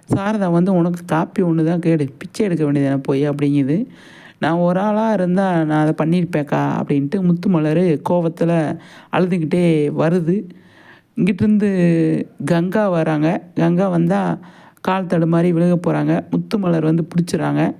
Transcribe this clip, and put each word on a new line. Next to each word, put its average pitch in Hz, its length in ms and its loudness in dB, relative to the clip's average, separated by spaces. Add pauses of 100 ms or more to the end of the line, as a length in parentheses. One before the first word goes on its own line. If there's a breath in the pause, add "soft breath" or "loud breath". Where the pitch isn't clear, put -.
(160)
சாரதா 196 360 0
வந்து, 175 220 2
"உனக்கு 170 320 0
காப்பி - 380 -2
ஒண்ணு 165 200 2
தான் 170 160 0
கேடு, 165 380 0
பிச்சை - 280 -4
எடுக்க 156 260 0
வேண்டியதானே 139 260 0
போய்" 139 320 0
அப்படிங்குது. 143 560 0 (540 loud breath)
"நான் 160 180 0
ஒரு 175 220 2
ஆளா 214 340 0
இருந்தா 180 500 0
நான் 151 240 0
அதை 156 100 0
பண்ணியிருப்பேக்கா" 156 720 -2 (160)
அப்படின்ட்டு 143 360 -2
முத்துமலர் 170 880 2
கோவத்துல 165 680 0 (340 loud breath)
அழுதுகிட்டே 170 880 0
வருது. 170 500 0 (680 loud breath)
இங்கிட்டிருந்து 180 1080 2 (200)
கங்கா 180 440 0
வராங்க. 160 520 0 (140)
கங்கா 175 340 2
வந்தா 175 480 0 (440 loud breath)
கால் 190 240 -2
தடுமாறி 170 480 0
விழுக 175 340 2
போறாங்க. 156 420 0
முத்துமலர் 175 540 -2
வந்து 160 240 0
பிடிச்சிறாங்க. 156 720 -2